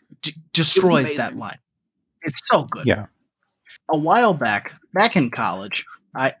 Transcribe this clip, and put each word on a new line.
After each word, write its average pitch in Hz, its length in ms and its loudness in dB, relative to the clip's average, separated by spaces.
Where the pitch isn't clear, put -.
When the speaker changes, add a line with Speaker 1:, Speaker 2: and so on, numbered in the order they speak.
Speaker 1:
d-, - 120 -6
destroys 170 640 2
that 131 180 -4
Speaker 2:
amazing. 127 80 -12
Speaker 1:
line. 110 200 -12
It's - 240 -6
so 165 220 2
good. - 160 -6
Speaker 3:
Yeah. 104 200 2
Speaker 1:
A 156 80 0
while 190 360 4
back, 113 400 -4
back 208 220 2
in 131 160 2
college, 98 540 -6
I, 131 280 -2